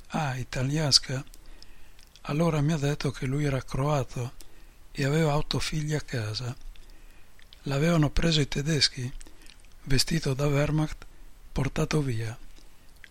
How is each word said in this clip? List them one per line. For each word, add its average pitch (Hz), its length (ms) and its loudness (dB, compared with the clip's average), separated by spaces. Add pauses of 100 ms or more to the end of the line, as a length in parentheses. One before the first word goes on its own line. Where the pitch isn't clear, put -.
"Ah, 143 300 -2
italiasca." 135 880 0 (960)
Allora 156 400 2
mi 143 100 2
ha 165 60 2
detto 143 340 0
che - 140 -6
lui 139 200 0
era 135 160 0
croato 135 720 -2 (580)
e 143 120 -4
aveva 147 320 4
otto - 240 2
figli 151 340 0
a 147 80 0
casa. 113 540 -4 (1080)
L'avevano 151 460 4
preso 165 300 6
i 139 80 4
tedeschi, 139 640 0 (720)
vestito 143 500 4
da 139 140 2
Wehrmacht, 147 580 2 (460)
portato 151 500 2
via. 113 360 -2 (720)